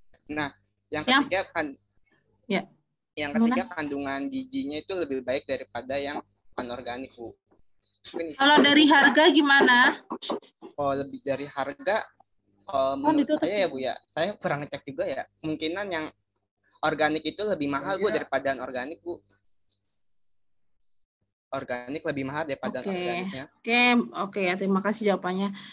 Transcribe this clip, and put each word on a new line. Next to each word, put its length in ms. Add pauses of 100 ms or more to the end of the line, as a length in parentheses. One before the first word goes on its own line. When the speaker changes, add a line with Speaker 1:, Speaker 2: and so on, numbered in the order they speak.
(320)
Speaker 1:
Nah, 160 (400)
yang 160
Speaker 2:
Ya. 160
Speaker 1:
ketiga 200 (120)
kan, 140 (840)
Speaker 2:
Ya. 160 (480)
Speaker 1:
yang 240
Speaker 2:
Gimana? 160
Speaker 1:
ketiga 120 (120)
kandungan 520
gizinya 520
itu 160
lebih 240
baik 240
daripada 560
yang 240 (320)
anorganik, 560
Bu. 240 (720)
Mungkin 240
itu. 80
Speaker 2:
Kalau 180
dari 300
harga 400
gimana? 720 (720)
Speaker 1:
Oh, 220
lebih 240
dari 240
harga, 560
eh, 720
Speaker 2:
Oh, 240
Speaker 1:
menurut 320
Speaker 2:
ditutup. 160
Speaker 1:
saya 140
ya, 100
Bu, 100
ya, 160 (140)
saya 320
kurang 240
ngecek 240
juga 160
ya. 180 (220)
Kemungkinan 480
yang 140 (720)
organik 420
itu 220
lebih 240
mahal, 320
Bu, 80
Speaker 2:
Iya. 160
Speaker 1:
daripada 320
anorganik, 480
Bu. 160 (2250)
Organik 480
lebih 240
mahal 240
daripada 320
Speaker 2:
Oke. 80
Speaker 1:
organiknya. 640
Speaker 2:
Oke, 280 (360)
oke 240
ya, 160
terima 240
kasih 320
jawabannya. 400 (200)